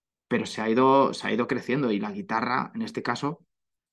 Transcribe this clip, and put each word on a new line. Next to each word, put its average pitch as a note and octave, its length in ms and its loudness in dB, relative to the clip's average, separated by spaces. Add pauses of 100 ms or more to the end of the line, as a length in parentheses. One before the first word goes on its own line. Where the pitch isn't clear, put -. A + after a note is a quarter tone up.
(260)
pero A2 180 0
se - 160 -8
ha G#2+ 80 0
ido, C3 440 6
se - 140 -8
ha G#2 60 -2
ido A2+ 140 0
creciendo B2+ 440 -2
y G2+ 80 0
la G#2+ 120 -4
guitarra, A2+ 640 -4
en A2+ 60 -4
este A2 220 -6
caso, C#3 420 -4 (480)